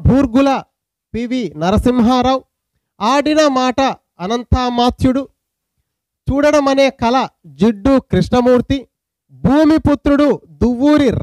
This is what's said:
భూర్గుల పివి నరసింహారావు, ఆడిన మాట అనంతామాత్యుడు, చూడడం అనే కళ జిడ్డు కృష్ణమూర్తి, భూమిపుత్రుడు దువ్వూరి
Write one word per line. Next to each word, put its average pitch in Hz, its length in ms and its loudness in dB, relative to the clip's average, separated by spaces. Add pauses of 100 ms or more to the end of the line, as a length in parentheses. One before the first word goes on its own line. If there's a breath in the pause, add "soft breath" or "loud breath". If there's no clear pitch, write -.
భూర్గుల 269 440 2 (640)
పివి 240 280 -6 (180)
నరసింహారావు, 247 800 0 (720)
ఆడిన 302 300 0 (160)
మాట 254 220 -2 (440)
అనంతామాత్యుడు, 247 960 -2 (1040)
చూడడం 285 440 0
అనే 269 140 2 (160)
కళ 233 140 0 (440)
జిడ్డు 214 340 2 (160)
కృష్ణమూర్తి, 247 680 0 (680)
భూమిపుత్రుడు 285 840 2 (320)
దువ్వూరి 262 480 2 (140)